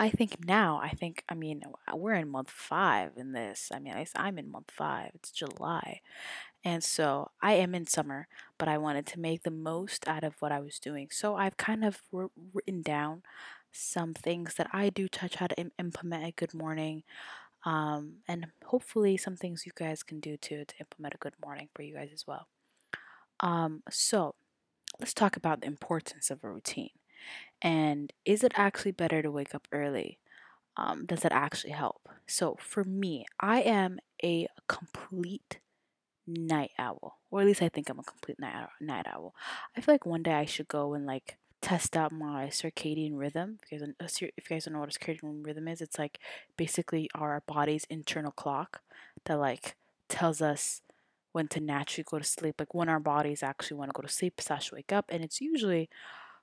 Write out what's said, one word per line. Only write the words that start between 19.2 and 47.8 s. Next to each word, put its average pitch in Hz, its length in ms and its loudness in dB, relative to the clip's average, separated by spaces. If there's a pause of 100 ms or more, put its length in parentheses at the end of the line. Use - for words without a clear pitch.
things 175 300 -6
you 180 80 -14
guys 156 280 -4
can 156 180 -10
do 151 180 -6
to, 147 260 -8
to - 160 -14
implement 147 320 -10
a 139 60 -12
good 143 160 -8 (100)
morning 147 300 -10
for 147 80 -12
you 147 100 -12
guys 143 220 -10
as - 120 -10
well. - 220 -10 (920)
Um, 165 500 2
so 170 440 2 (640)
let's - 140 -4
talk - 240 4
about 156 240 0
the - 60 -8
importance - 640 -2
of 131 120 -8
a 107 80 -8
routine. - 420 -6 (680)
And 151 540 2 (100)
is 208 180 6
it 254 120 8
actually 202 380 4
better 160 280 2
to 151 100 0
wake 143 240 -4
up - 160 -10
early? 143 480 -2 (600)
Um, - 260 -2
does 175 180 0
it 170 100 6
actually 143 420 2
help? - 340 -4 (180)
So - 320 0
for - 240 -2
me, 185 440 -2 (120)
I 220 220 6
am 190 380 4 (260)
a 170 240 2 (200)
complete - 920 -6 (640)
night 160 520 0
owl, - 400 -6 (120)
or 202 120 2
at 196 40 10
least 202 140 8
I 170 80 6
think 147 220 -4
I'm 123 80 -6
a 117 60 -12
complete - 360 -10
night 131 140 -6
ow-, - 160 -8 (100)
night 139 260 -4
owl. - 280 -8 (420)
I 247 60 -4
feel 302 100 10
like 277 140 6
one 165 160 2
day 165 100 4
I 151 140 4
should - 200 -4
go 147 280 0
and, 143 100 -2
like, 135 320 -6 (240)
test - 340 2
out 160 160 4
my 147 360 -4
circadian 151 720 -2
rhythm. 165 440 -2
If - 80 -18
you 151 80 -8
guys 147 80 -6
don't, 147 140 -8
uh, 170 60 -8
cir-, - 320 -4
if - 100 -12
you 165 80 0
guys 160 80 -4
don't 156 80 -6
know 151 80 -4
what 143 160 -4
a - 20 -4
circadian 151 460 -6
rhythm 156 240 -6
is, 165 140 -4
it's, - 160 -8
like, 151 220 -2 (360)
basically 160 580 0
our 147 320 0
body's 151 440 2